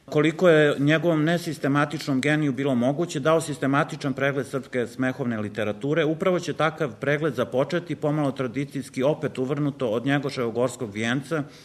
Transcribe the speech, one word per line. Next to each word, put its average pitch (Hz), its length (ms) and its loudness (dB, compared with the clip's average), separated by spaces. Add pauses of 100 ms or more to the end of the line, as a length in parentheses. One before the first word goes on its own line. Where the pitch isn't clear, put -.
koliko 156 440 4
je 151 300 6
njegovom 156 440 4
nesistematičnom 147 960 0
geniju 151 300 2
bilo 135 240 0
moguće, 143 440 0
dao 156 220 4
sistematičan 147 720 -2
pregled 135 340 -2
srpske 123 400 -4
smehovne 123 520 -2
literature, 107 680 -2
upravo 165 340 0
će 156 140 -6
takav 156 460 -2
pregled 143 360 0
započeti, 147 600 0
pomalo 147 360 0
tradicijski 131 720 -4
opet 139 340 0
uvrnuto, 143 500 -2
od 117 180 -2
Njegoševog 135 480 0
Gorskog 120 400 -2
vijenca 135 500 -2 (220)